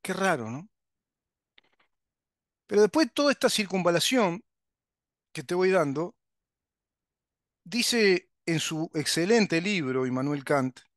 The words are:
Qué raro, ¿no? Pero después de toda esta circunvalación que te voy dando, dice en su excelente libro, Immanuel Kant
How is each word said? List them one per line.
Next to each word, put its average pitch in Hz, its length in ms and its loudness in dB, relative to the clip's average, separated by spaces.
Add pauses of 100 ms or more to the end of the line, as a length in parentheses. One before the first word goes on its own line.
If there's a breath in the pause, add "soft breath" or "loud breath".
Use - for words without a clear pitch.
Qué - 100 -6
raro, 160 380 0
¿no? 151 180 -10 (2000)
Pero 208 160 4
después 277 260 2
de - 40 -14
toda 285 200 2
esta - 180 0
circunvalación 185 920 0 (880)
que 156 100 -12
te 170 120 -6
voy 185 160 2
dando, 160 440 0 (1500)
dice 208 680 0 (160)
en 165 140 0
su 160 340 -6
excelente 165 680 0
libro, 135 460 -2
Immanuel 131 380 -4
Kant 131 360 0 (160)